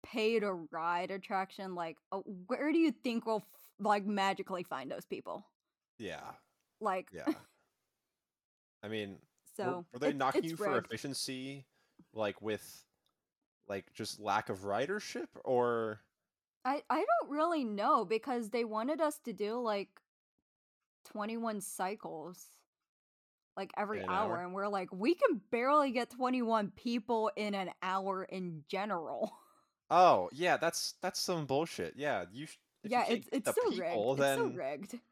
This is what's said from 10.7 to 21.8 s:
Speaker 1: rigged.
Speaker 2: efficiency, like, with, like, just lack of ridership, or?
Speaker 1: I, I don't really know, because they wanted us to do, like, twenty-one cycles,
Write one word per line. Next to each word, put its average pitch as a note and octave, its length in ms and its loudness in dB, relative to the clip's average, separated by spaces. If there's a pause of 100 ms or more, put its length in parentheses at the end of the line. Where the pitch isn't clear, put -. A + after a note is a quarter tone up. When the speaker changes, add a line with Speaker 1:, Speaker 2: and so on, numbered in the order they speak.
Speaker 1:
rigged. - 0 -
Speaker 2:
efficiency, C3+ 880 -6 (480)
like, G#2+ 280 -2
with, - 440 -6 (840)
like, G2 260 -8
just - 260 -8
lack G#2 300 2
of G2 120 -4
ridership, D3 680 -2 (160)
or? A#2 560 2 (640)
Speaker 1:
I, C#4 260 -2
I D#4 160 2
don't E5 260 2
really D#4 320 2
know, A3 420 2
because A3 440 -2
they A#3+ 160 0
wanted A3+ 360 -2
us D4+ 180 0
to A#3+ 140 -8
do, G#3 280 -2
like, G#3 400 -2 (1040)
twenty-one A3 560 -4
cycles, F3 960 -8 (1000)